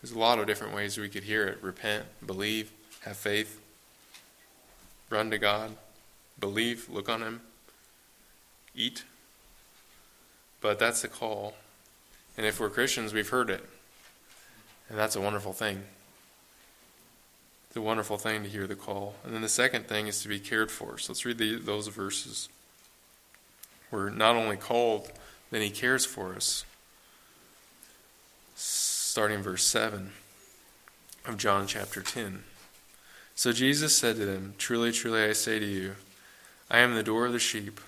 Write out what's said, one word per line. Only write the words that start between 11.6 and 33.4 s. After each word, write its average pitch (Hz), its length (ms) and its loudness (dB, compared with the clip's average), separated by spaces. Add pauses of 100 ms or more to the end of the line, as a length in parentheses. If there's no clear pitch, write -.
And 110 100 -2
if 107 140 0
we're 110 100 0
Christians, 117 440 0
we've 107 160 0
heard 123 200 2
it. 95 140 -2 (1300)
And 107 80 -6
that's 107 180 0
a 98 60 -2
wonderful 101 320 -2
thing. 98 300 -4 (1900)
It's - 80 -10
a 117 40 -6
wonderful 110 360 -2
thing 107 260 -2
to 101 60 -8
hear 101 160 -4
the 98 100 -6
call. 101 480 -8
And 117 100 -10
then 113 80 -4
the 113 60 -2
second 123 400 2
thing 107 200 -2
is 104 160 -4
to - 40 -10
be 101 120 -4
cared 110 320 0
for. - 260 -10
So - 160 -8
let's - 100 -6
read 120 140 -2
the, 110 180 0
those 107 320 -4
verses. 101 640 -6 (1400)
We're 101 180 -2
not 110 260 8
only 110 220 2
called, 117 540 2 (380)
then 110 120 -2
He 104 80 2
cares 127 360 2
for 92 300 -6
us. - 300 -2 (1900)
Starting - 840 0
verse 92 220 -2
seven 107 480 0 (1120)
of 113 120 -6
John 98 300 4
chapter 98 340 -6
ten. 95 420 -6 (880)
So - 200 2